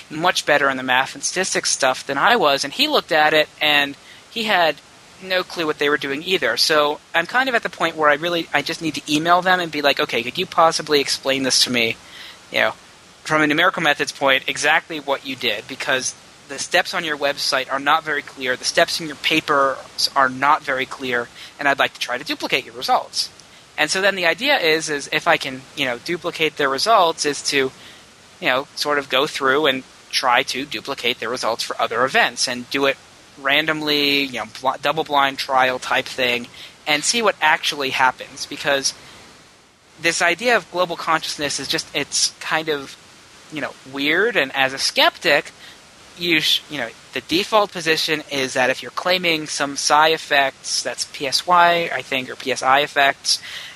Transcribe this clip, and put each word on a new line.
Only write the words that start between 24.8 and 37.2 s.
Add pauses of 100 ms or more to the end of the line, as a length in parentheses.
is
if
I
can, (140)
you
know,
duplicate
their
results,
is
to, (680)
you
know,
sort
of
go
through
and (260)
try
to
duplicate
their
results
for
other
events
and
do
it (420)
randomly,
you
know, (160)
bl-,
double-blind
trial
type
thing, (400)
and
see